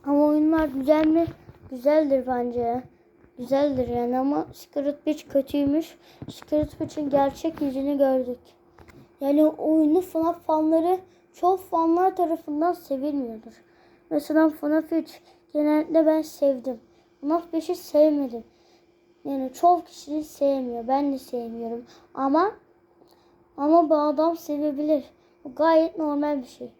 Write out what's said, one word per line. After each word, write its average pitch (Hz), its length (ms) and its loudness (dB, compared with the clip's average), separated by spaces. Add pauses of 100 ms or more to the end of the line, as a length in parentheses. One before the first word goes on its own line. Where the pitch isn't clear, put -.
Ama 285 220 4
oyunlar 311 420 2
güzel 285 400 2
mi? 330 180 4 (440)
Güzeldir 269 580 2
bence. 247 560 -4 (540)
Güzeldir 254 500 0
yani 240 300 -2
ama 285 360 -2
Secret 285 520 -6
Breach 302 220 -4
kötüymüş. 285 720 -2 (320)
Secret - 500 -4
Breach'in 294 300 -6
gerçek 277 520 -2
yüzünü 277 360 -4
gördük. 262 420 0 (840)
Yani 294 240 4
oyunu 311 560 2
fnaf 339 440 -4
fanları 320 540 2 (340)
çok 370 260 0
fanlar 349 560 0
tarafından 330 580 -2
sevilmiyordur. 262 920 -8 (460)
Mesela 311 400 2
fnaf 311 440 -2
üç - 280 -6 (320)
genellikle 302 520 2
ben 311 160 2
sevdim. 262 580 -2 (420)
fnaf 330 320 -4
beşi 330 220 -4
sevmedim. 285 680 2 (840)
Yani 262 280 -6
çoğu 349 300 4
kişi 302 400 -10
sevmiyor. 254 640 -4
Ben 277 260 0
de 262 60 -6
sevmiyorum. 233 680 -10 (280)
Ama, 311 380 0 (1080)
ama 311 320 4
bu 311 60 6
adam 302 420 0
sevebilir. 294 680 -2 (400)
Bu 262 120 -18
gayet 320 420 2
normal 294 440 -4
bir 247 60 -16
şey. 247 220 -18 (100)